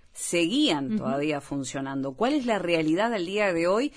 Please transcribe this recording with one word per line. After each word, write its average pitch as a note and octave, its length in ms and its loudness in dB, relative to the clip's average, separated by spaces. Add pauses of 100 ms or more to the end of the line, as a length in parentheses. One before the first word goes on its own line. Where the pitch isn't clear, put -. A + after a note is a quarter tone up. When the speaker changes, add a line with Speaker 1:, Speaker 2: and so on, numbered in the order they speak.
(160)
Speaker 1:
seguían E3+ 720 2
Speaker 2:
Ujú. A2 120 0
Speaker 1:
todavía C#3+ 420 -2
funcionando. C3+ 720 -4
¿Cuál A#3+ 200 0
es C#4 120 0
la A3+ 120 2
realidad F3 560 0
al F#3 120 -2
día G3 260 0
de E3+ 160 2
hoy A3+ 300 2